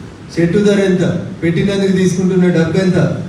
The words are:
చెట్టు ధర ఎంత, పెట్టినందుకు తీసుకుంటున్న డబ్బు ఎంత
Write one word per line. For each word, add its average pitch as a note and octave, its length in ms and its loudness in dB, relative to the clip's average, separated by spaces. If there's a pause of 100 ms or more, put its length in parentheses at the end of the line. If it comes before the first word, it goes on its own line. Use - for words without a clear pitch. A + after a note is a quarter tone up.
(400)
చెట్టు E3+ 180 2
ధర G3+ 220 2
ఎంత, F3+ 400 0 (220)
పెట్టినందుకు F#3+ 500 0
తీసుకుంటున్న F3+ 540 2
డబ్బు E3 320 0
ఎంత E3 400 0 (100)